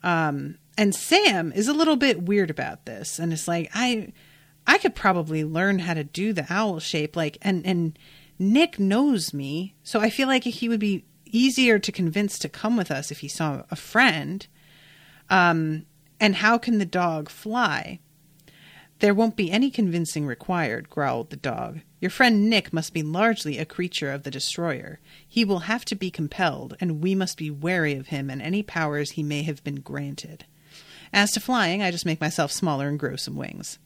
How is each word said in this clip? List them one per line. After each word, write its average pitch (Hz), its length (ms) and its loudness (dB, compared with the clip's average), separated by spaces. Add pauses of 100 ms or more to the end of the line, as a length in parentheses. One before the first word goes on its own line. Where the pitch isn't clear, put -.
Um, 156 540 -2 (200)
and 202 180 4
Sam 208 560 2
is 214 160 0
a 294 60 2
little 311 240 4
bit 233 260 2
weird 190 260 2
about - 360 -6
this. 113 340 -10
And 165 140 0
it's 151 140 -4
like, 170 260 -2
"I, 233 400 -2 (520)
I 269 120 6
could - 180 2
probably 160 480 0
learn 185 360 2
how 170 160 -2
to 156 100 -4
do 196 260 -4
the 160 180 -4
owl 190 300 -2
shape. 151 380 -4
Like, 156 240 -2
and, 185 240 0
and 170 340 0 (400)
Nick 247 400 4
knows 208 540 2
me. 143 500 -6
So - 160 -2
I 220 100 4
feel 262 200 0
like 262 160 2
he 233 240 -2
would 226 100 2
be 202 240 0 (220)
easier 247 540 4
to 202 120 -2
convince 190 480 0
to 151 100 -6
come 233 280 0
with 180 140 0
us 147 200 -4
if 147 80 -10
he - 80 -12
saw 147 420 -4
a 165 60 -6
friend. 180 720 0 (800)
Um, 165 560 2 (340)
and 208 160 4
how 220 220 4
can 233 200 2
the 196 80 2
dog 165 440 -2
fly?" 214 680 -4 (1000)
"There 208 140 6
won't 220 220 4
be 180 140 0
any 247 220 2
convincing 165 560 0
required," 127 640 -4
growled 127 400 -2
the 139 80 -12
dog. 123 420 -6 (200)
"Your 185 120 -2
friend 220 380 4
Nick 220 240 0
must 160 200 -4
be 165 80 -2
largely 165 560 0
a 156 80 -4
creature 165 460 -4
of 143 120 -8
the 143 60 -8
Destroyer. 151 680 -6 (280)
He 226 180 2
will 196 140 0
have 214 260 -4
to 214 100 -4
be 185 160 -4
compelled, 143 680 -4
and 160 220 -2
we 190 140 2
must 190 220 -2
be 151 120 -6
wary 151 460 0
of 135 120 -10
him 139 220 -4
and 135 120 -8
any 185 200 -2
powers 147 500 -2
he 156 120 -4
may 147 200 -2
have 151 200 -6
been 143 160 -8
granted. 143 680 -10 (680)
As 202 180 4
to - 80 -2
flying, 208 420 0
I 185 100 0
just 170 140 -6
make 160 160 -2
myself 156 300 0
smaller 143 380 -2
and 147 100 -2
grow 139 160 -4
some - 200 -8
wings." - 500 -10